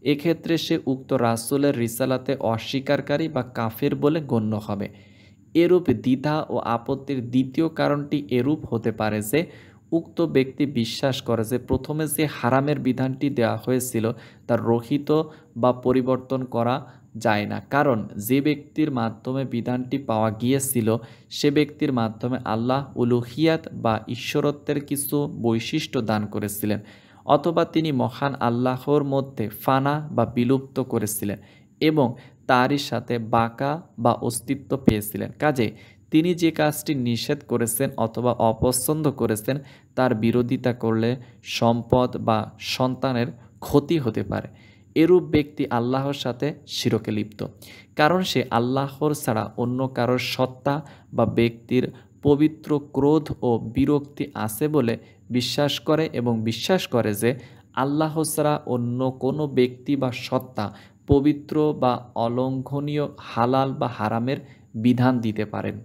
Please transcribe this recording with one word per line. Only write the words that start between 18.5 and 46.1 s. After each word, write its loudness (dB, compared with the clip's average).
মাধ্যমে -4
বিধানটি -4
পাওয়া 0
গিয়েছিল 0
সে 2
ব্যক্তির 0
মাধ্যমে -2
আল্লাহ 0
উলুহিয়াত 0
বা 0
ঈশ্বরত্বের -2
কিছু -2
বৈশিষ্ট্য 0
দান 0
করেছিলেন, -4
অথবা 2
তিনি 0
মহান -2
আল্লাহর 0
মধ্যে -2
ফানা 0
বা 2
বিলুপ্ত 0
করেছিলেন -2
এবং 4
তারই 4
সাথে -4
বাঁকা 0
বা 4
অস্তিত্ব -4
পেয়েছিলেন। -2
কাজে 2
তিনি 4
যে 2
কাজটি 0
নিষেধ -2
করেছেন -2
অথবা 0
অপছন্দ 0
করেছেন -2
তার 2
বিরোধিতা 0
করলে 0
সম্পদ 2
বা 0
সন্তানের 0
ক্ষতি 2
হতে 0
পারে। -4
এরূপ 6
ব্যক্তি 0
আল্লাহর 0